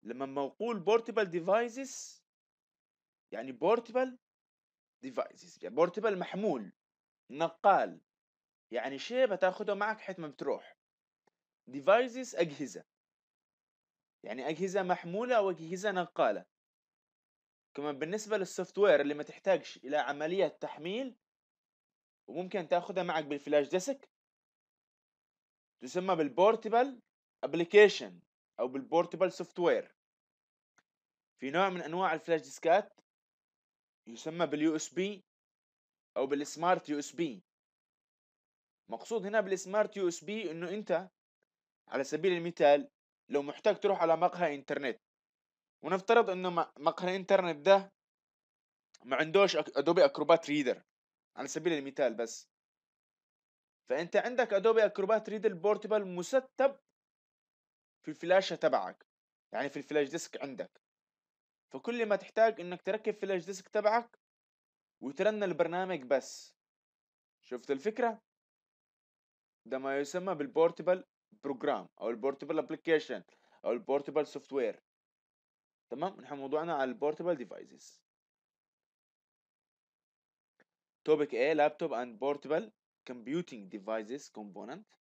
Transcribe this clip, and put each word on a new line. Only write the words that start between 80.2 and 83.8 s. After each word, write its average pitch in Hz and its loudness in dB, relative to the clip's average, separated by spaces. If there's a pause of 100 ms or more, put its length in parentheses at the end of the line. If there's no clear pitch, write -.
Topic 147 4
A: 135 2
Laptop 151 0
and 117 -6
Portable 143 -2 (400)
Computing 123 -8
Devices 110 -8